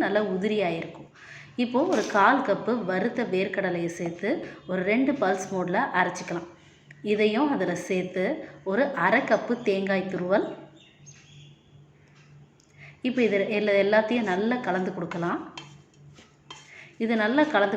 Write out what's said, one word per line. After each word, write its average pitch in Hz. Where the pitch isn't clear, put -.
நல்லா 208
உதிரியாயிருக்கும். 185
இப்போ 240
ஒரு 220
கால் 226
கப்பு 214
வறுத்த 208
வேர்க்கடலையை 185
சேர்த்து 180
ஒரு 185
ரெண்டு 262
பல்ஸ் 190
மோட்ல 185
அரைச்சிக்கலாம். 180
இதையும் 214
அதுல 180
சேர்த்து 185
ஒரு 233
அரை 226
கப்பு 233
தேங்காய் 190
துருவல். 180
இப்போ 247
இது 202
எல்லா-, 202
எல்லாத்தையும் 214
நல்லா 220
கலந்து 180
கொடுக்கலாம். 170
இது 226
நல்லா 247
கலந்து 202